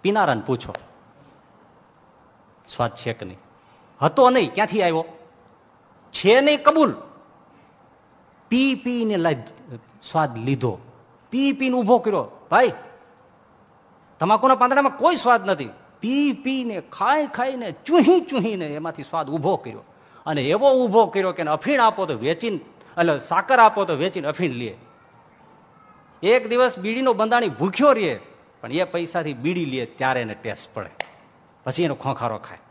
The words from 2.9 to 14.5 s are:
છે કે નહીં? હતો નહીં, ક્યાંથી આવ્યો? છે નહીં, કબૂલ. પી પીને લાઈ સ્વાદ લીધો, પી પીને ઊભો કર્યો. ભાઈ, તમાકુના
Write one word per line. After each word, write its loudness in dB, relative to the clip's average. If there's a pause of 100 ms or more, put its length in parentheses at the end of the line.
છે -8
કે -12
નહીં? -16 (640)
હતો 6
નહીં, 2
ક્યાંથી 0
આવ્યો? 0 (1040)
છે 4
નહીં, 2
કબૂલ. 4 (1500)
પી 2
પીને -2
લાઈ 0 (680)
સ્વાદ -2
લીધો, -2 (500)
પી 0
પીને -2
ઊભો 4
કર્યો. -4
ભાઈ, 4 (1500)
તમાકુના 4